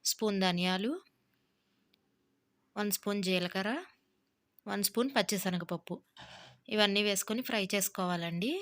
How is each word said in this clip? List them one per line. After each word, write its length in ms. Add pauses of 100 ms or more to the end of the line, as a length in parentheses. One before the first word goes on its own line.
స్పూన్ 340
ధనియాలు, 520 (1800)
వన్ 160
స్పూన్ 320
జీలకర్ర, 460 (1000)
వన్ 160
స్పూన్ 260
పచ్చిశనగపప్పు 840 (760)
ఇవన్నీ 340
వేసుకొని 380
ఫ్రై 240
చేసుకోవాలండి. 840 (100)